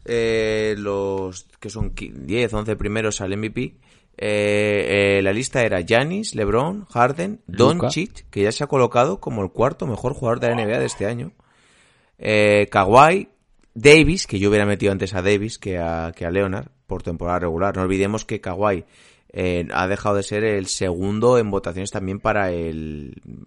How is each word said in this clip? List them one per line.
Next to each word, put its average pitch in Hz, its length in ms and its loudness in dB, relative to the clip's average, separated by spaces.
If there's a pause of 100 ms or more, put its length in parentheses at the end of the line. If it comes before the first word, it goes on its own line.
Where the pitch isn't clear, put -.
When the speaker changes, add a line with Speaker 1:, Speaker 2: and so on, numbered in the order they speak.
Speaker 1:
eh, 110 720 0
los 98 680 -4 (160)
que 104 100 -12
son 107 240 -6
qui-, - 180 -10
diez, 98 400 -2
once 107 220 -2
primeros 107 460 -2
al 95 120 -4
M 107 140 -4
V 107 80 -8
P, 123 80 -4 (560)
eh, 104 1000 2
eh, 98 40 2
la 95 100 2
lista 127 300 -2
era 104 200 0
Giannis, 147 520 0
LeBron, 127 520 -2
Harden, 170 600 0
Speaker 2:
Luka. 87 100 -10 (300)
Speaker 1:
Doncic, - 440 -6
que 101 120 -2
ya 104 80 4
se 143 140 -4
ha - 20 -2
colocado 131 540 2
como 113 240 -6
el 92 80 -6
cuarto 151 340 -2
mejor 123 280 -6
jugador 120 260 -2
de 123 80 0
la 120 60 0
N 113 120 -2
B 110 80 0
A 131 60 0
de 131 60 0
este - 200 -6
año, 120 240 -6 (880)
eh, 104 500 4
Kawhi, 131 600 6 (460)
Davis, 143 520 8
que 98 140 -4
yo 101 80 4
hubiera 104 180 4
metido 101 240 0
antes 98 240 -4
a 90 80 -2
Davis 101 360 0
que 92 200 -6
a, 82 380 -4
que 87 100 -8
a 85 60 -2
Leonard 95 340 -2 (220)
por 90 160 -8
temporada 87 340 -4
regular. 90 380 -2
No 95 60 -2
olvidemos 98 420 0
que 110 160 -8
Kawhi, 95 440 -2 (480)
eh, 87 400 -2
ha 87 140 0
dejado 101 300 -2
de 98 80 -2
ser 107 180 -4
el 104 240 -2
segundo 101 720 0
en 107 140 0
votaciones 95 400 -6
también 98 260 -6
para 104 320 0
el 78 720 -8 (240)